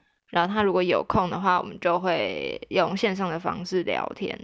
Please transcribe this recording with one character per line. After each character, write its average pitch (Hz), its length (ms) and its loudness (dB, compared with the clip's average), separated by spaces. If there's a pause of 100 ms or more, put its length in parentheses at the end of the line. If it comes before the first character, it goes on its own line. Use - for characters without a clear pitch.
(300)
然 175 180 2
后 196 60 -4
他 214 80 2
如 196 100 4
果 185 80 4
有 170 280 2
空 190 200 2
的 170 120 -4
话， 185 180 4
我 - 80 -4
们 - 140 -12
就 175 180 2
会 95 580 -2 (120)
用 185 280 0
线 196 200 0
上 190 120 -2
的 160 80 -4
方 175 300 -4
式 185 160 0
聊 90 320 -2
天 - 300 -6